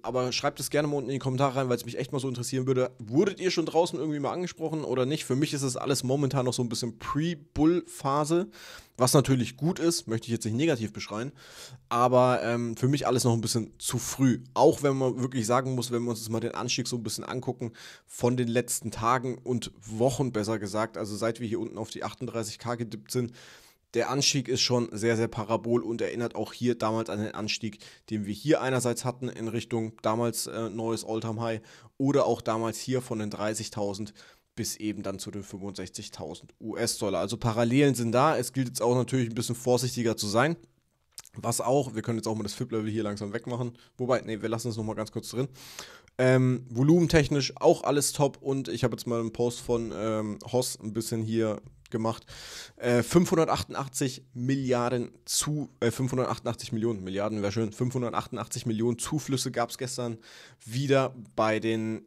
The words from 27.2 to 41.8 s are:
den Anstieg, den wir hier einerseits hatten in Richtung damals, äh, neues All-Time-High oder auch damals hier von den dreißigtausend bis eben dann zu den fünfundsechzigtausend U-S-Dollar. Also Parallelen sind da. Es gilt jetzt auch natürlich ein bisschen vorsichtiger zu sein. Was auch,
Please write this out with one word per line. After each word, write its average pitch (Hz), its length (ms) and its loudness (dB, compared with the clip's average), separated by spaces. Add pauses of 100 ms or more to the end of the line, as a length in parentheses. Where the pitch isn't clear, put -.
den 107 120 -4
Anstieg, 104 460 -6 (320)
den 107 160 -2
wir 104 80 -2
hier 147 260 4
einerseits 123 460 0
hatten 127 240 -4
in 113 180 -6
Richtung 110 540 -4
damals, 113 440 0
äh, 110 220 -6
neues 113 380 -4
All-Time-High 113 560 -4 (340)
oder 135 300 4
auch 120 160 2
damals 113 360 -2
hier 127 220 -2
von 123 180 -4
den 107 120 -4
dreißigtausend 104 800 -4 (440)
bis 113 200 -6
eben 104 260 -4
dann 95 160 -6
zu 98 120 -10
den 98 120 -8
fünfundsechzigtausend 95 1200 -10
U-S-Dollar. 107 600 -2
Also 101 180 -2
Parallelen 120 560 4
sind 117 180 0
da. 135 240 4
Es 123 160 -2
gilt 131 160 -2
jetzt - 140 -8
auch 120 120 4
natürlich 123 360 0
ein 113 40 -8
bisschen 120 200 -2
vorsichtiger 120 640 0
zu 104 80 -2
sein. 127 300 2 (800)
Was 117 280 -2
auch, 123 320 2